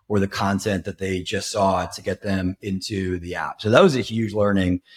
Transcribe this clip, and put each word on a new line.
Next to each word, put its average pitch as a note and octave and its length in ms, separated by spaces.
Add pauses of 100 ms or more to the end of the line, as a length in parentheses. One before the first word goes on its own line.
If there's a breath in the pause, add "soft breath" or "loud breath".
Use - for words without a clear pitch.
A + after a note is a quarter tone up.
or G#2 100
the G2 100
content G2 560
that G2 140
they F#2+ 240
just - 280
saw F#2+ 360
to - 160
get F#2+ 200
them F#2+ 380
into F#2+ 600
the F2 160
app. D#2 260
So G#2+ 80
that C3+ 120
was E3 140
a B2 40
huge A2 340
learning. G2 480 (140 loud breath)